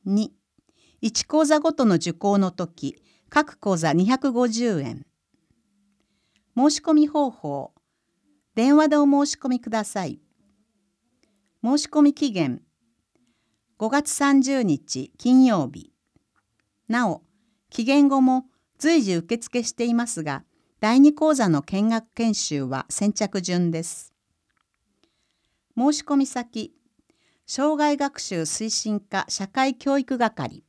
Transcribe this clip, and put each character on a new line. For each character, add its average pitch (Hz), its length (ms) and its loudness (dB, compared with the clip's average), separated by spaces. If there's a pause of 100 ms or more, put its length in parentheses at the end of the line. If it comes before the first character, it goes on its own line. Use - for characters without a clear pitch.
二、 202 280 -2 (680)
一 220 220 -4
講 311 220 0
座 302 140 2
ご 320 140 0
と 277 120 0
の 202 100 4
受 165 180 -4
講 202 240 -2
の 190 140 0
時、 170 500 -10 (280)
各 302 280 -2
講 196 180 -2
座 160 180 -2
二 175 120 2
百 262 260 0
五 247 160 0
十 220 340 -2
円。 135 240 -12 (1500)
申 277 160 4
し 294 80 -6
込 320 140 0
み 302 140 6
方 294 240 -2
法。 143 420 -10 (840)
電 262 220 4
話 302 120 4
で 294 80 2
お 294 80 4
申 277 200 4
し 294 100 -8
込 - 140 -8
み 247 100 -2
く 240 100 -10
だ 220 140 -4
さ 196 220 -8
い。 135 140 -10 (1400)
申 254 160 0
し 285 80 -6
込 302 140 2
み 285 120 6
期 285 180 -4
限。 151 300 -4 (1160)
五 220 120 -4
月 294 220 -2
三 277 300 4
十 262 200 0
日 143 560 -4
金 254 260 6
曜 185 300 2
日。 - 180 -18 (960)
な 233 200 -2
お、 170 140 -6 (480)
期 - 140 -6
限 277 240 4
後 269 120 2
も 262 260 2 (340)
随 320 240 2
時 190 100 -2
受 170 240 -2
付 233 260 -6
し - 100 -8
て 233 120 -4
い 233 80 0
ま 240 140 -2
す 165 160 -8
が、 143 200 -6 (380)
第 226 180 4
二 294 140 8
講 311 220 2
座 233 140 2
の 147 120 2
見 196 260 -2
学 226 280 -4
研 226 180 0
修 147 300 -4
は 131 260 -6
先 202 240 -2
着 202 280 -4
順 175 280 -2
で 165 140 -4
す。 - 300 -16 (1600)
申 269 160 2
し 294 100 -6
込 285 120 -4
み 277 100 4
先、 240 480 -10 (720)
障 294 320 -2
害 294 180 2
学 285 240 -6
習 170 220 -6
推 190 280 -6
進 214 300 -4
課 - 300 -8
社 - 180 -6
会 262 280 -2
教 277 240 -2
育 269 180 -6
係。 220 520 -6